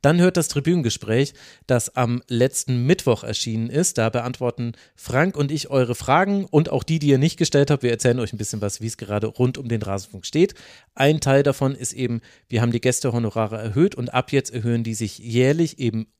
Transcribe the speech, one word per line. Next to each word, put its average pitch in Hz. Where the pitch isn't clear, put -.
dann 160
hört 180
das 165
Tribünengespräch, 135
das 120
am 123
letzten 123
Mittwoch 135
erschienen 113
ist. 151
Da 113
beantworten 120
Frank 151
und 147
ich 151
eure 127
Fragen 190
und 160
auch 135
die, 160
die 147
ihr 139
nicht 147
gestellt 143
habt. 139
Wir 123
erzählen 120
euch 110
ein 110
bisschen 104
was, 104
wie 110
es 110
gerade 104
rund 127
um 135
den 113
Rasenfunk 98
steht. 175
Ein 147
Teil 139
davon 139
ist -
eben, 120
wir 113
haben 120
die 117
Gästehonorare 113
erhöht 113
und -
ab 127
jetzt 135
erhöhen 117
die 113
sich 107
jährlich 131
eben 110